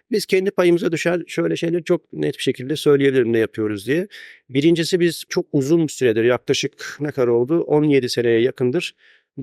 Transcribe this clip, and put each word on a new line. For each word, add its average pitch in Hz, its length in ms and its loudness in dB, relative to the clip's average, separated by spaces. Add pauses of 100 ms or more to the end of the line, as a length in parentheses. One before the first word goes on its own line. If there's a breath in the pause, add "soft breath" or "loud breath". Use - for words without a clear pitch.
(120)
Biz 208 140 -2
kendi 190 260 0
payımıza 175 400 2
düşen 170 360 -2
şöyle 170 280 -4
şeyleri 165 280 -4
çok - 300 -2
net 151 240 -4
bir - 60 -10
şekilde 131 320 -4
söyleyebilirim 135 580 2
ne 113 60 2
yapıyoruz 107 480 -4
diye. 170 200 -2 (420 loud breath)
Birincisi 160 500 0
biz 170 300 -2
çok - 220 -2
uzun 151 360 2
bir - 40 -4
süredir, 113 320 0
yaklaşık - 760 -2
ne 147 120 -6
kadar 123 160 0
oldu? 123 340 2
On 151 220 0
yedi 139 260 4
seneye 117 320 2
yakındır 127 540 -2 (480 soft breath)